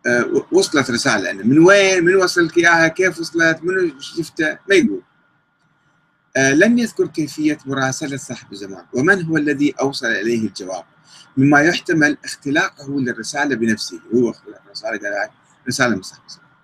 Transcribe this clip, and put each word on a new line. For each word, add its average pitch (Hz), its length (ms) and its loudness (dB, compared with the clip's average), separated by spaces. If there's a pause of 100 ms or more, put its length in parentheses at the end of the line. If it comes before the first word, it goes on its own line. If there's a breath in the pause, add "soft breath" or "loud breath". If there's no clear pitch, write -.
آه، 120 200 2
و-، 135 260 -2
وصلت 151 400 2
رسالة، 110 400 -2
أنه 98 120 -10
من 135 160 4
وين، 190 460 6
من 185 100 4
وصلك 175 420 2
إياها، 170 300 4
كيف 170 320 -2
وصلت، 165 440 0
منو 175 360 -2
شفته، - 580 -6 (120)
ما 196 60 4
يقول. 104 260 2 (1400)
آه، 135 160 2
لم 220 240 4
يذكر 214 300 -2
كيفية 151 580 -4
مراسلة 135 520 -4
صاحب - 340 -14
الزمان، 98 420 -14
ومن 170 320 2
هو 160 120 0
الذي 147 340 0
أوصل 135 360 -4
إليه 110 400 -2
الجواب، 92 360 -10 (540 soft breath)
مما 143 240 6
يحتمل 151 640 0
اختلاقه 143 760 -6
للرسالة 127 560 -4
بنفسه، 110 440 -4 (160)
هو 120 140 2
اختلق - 360 -14
الرسالة، 107 320 -10
قال 101 160 -8
هاي 101 160 -6 (380)
رسالة 120 280 -2
من 92 60 -8
صاحب - 260 -20
الزمان. - 200 -20 (160)